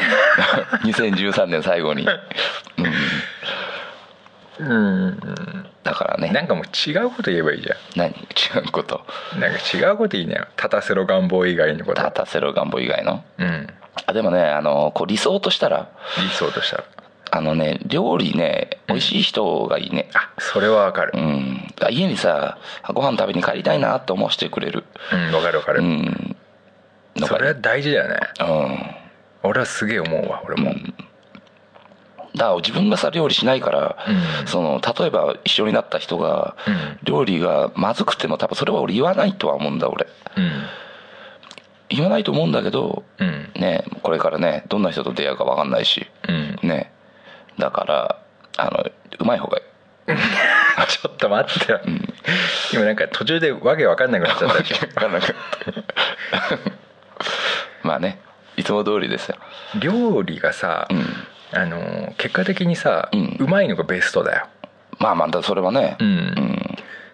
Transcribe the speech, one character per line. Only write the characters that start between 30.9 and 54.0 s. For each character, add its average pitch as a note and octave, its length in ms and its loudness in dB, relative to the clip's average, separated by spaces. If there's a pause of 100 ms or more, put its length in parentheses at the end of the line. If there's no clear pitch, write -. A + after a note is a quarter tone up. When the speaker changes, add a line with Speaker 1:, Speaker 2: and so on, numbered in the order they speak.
Speaker 2:
だ - 100 2
か G#2 60 4
ら、 F2+ 60 4
自 - 140 -2
分 G3 180 2
が G3 80 2
さ、 - 120 2
料 D#3 180 2
理 - 60 0
し - 120 2
な C3 100 4
い B2+ 60 0
か - 100 0
ら、 C#2+ 260 2 (440)
Speaker 1:
う - 20 -6
ん。 C2 40 -8
Speaker 2:
そ F2+ 140 0
の、 D2 180 2
例 C#3 280 0
え - 20 0
ば D#2 340 2
一 - 80 2
緒 G#2+ 160 2
に G#2+ 60 0
な A2+ 80 4
っ - 80 -4
た F2 80 -2
人 - 200 -4
が、 D#2 380 0 (120)
Speaker 1:
う G#2+ 40 2
ん。 D2+ 320 -4
Speaker 2:
料 C#3+ 220 2
理 F#2 140 2
が D#2 360 2
ま G2+ 180 2
ず - 120 -2
く - 100 -2
て - 120 -2
も、 D#2 100 -2
多 - 100 0
分 - 80 -6
そ - 80 -2
れ - 80 0
は F3+ 80 2
俺 B2 140 0
言 A#2+ 100 2
わ F#3 120 2
な G#3 100 4
い F#3+ 80 2
と - 160 -2
は C#2+ 60 2
思 D2 140 -2
う C#2+ 40 -4
ん - 60 -2
だ、 C#2 100 0
俺。 - 180 -2 (300)
Speaker 1:
う - 20 2
ん。 D2+ 240 0 (1300)
Speaker 2:
言 C3+ 140 0
わ F#3 60 4
な G#3+ 100 4
い G#3 40 0
と - 80 -2
思 D#3 140 2
う - 20 4
ん D#3+ 40 2
だ B2+ 120 2
け - 60 0
ど、 - 340 -2 (140)
Speaker 1:
う - 80 0
ん。 D2+ 300 -4
Speaker 2:
ね、 F2 280 0 (180)
こ E2 100 0
れ D#2+ 80 2
か E2+ 100 2
ら D#2+ 80 0
ね、 D#2 320 0
ど G2+ 80 0
ん G#2 60 2
な F2 80 2
人 D2 120 -4
と C2 100 -4
出 D2 100 -2
会 C#2 100 0
う - 40 -6
か A#1 60 0
分 C2 140 2
か D2+ 60 2
ん C2+ 80 -4
な A#1 80 2
い - 60 0
し。 - 220 0 (200)
Speaker 1:
う F2+ 40 0
ん。 D2+ 300 -4
Speaker 2:
ね。 D#2+ 320 -2 (640)
だ - 140 0
か - 140 -2
ら、 - 340 0 (380)
あ - 80 0
の、 - 200 0 (320)
う - 80 0
ま A#2+ 80 4
い G#2+ 60 2
方 - 80 -6
が - 100 0
い - 40 -4
い。 - 20 -12 (420)
Speaker 1:
<laughs> D#3+ 80 0 (760)
ち - 160 -2
ょ - 60 -2
っ - 60 -20
と - 120 0
待 G#2 320 0
っ - 60 -2
て - 60 2
よ。 - 120 0
Speaker 2:
う - 60 -6
ん。 - 240 -4 (580)
Speaker 1:
今、 A#2 120 2
な G#2+ 80 4
ん G#2+ 40 0
か、 - 120 0
途 - 180 -4
中 D#3+ 140 2
で D#3 120 2
わ B2 240 2
け C#3+ 120 4
わ E2+ 80 6
か B2+ 120 4